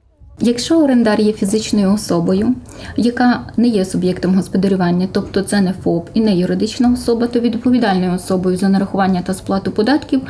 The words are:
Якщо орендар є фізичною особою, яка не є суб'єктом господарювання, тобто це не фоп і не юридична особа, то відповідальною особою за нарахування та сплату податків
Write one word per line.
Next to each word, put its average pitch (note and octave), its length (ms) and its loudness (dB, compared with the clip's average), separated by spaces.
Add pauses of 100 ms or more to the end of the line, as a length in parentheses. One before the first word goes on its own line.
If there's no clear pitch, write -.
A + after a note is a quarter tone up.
(400)
Якщо A#3+ 440 2
орендар A3+ 380 4
є G#3+ 120 2
фізичною G#3 600 0
особою, F#3+ 640 0 (420)
яка A#3+ 600 0
не A3+ 100 2
є G#3 180 2
суб'єктом F3+ 500 -2
господарювання, F#3 760 0
тобто G3 300 -2
це G3+ 200 0
не F#3 120 0
фоп E3+ 400 -2
і A3+ 80 2
не G#3+ 140 2
юридична F#3 580 0
особа, A#3+ 340 0
то A#3+ 120 0
відповідальною A3 760 0
особою F#3 440 -2
за G3 120 2
нарахування F#3+ 520 2
та F#3 120 -4
сплату F#3+ 380 -4
податків C4 580 0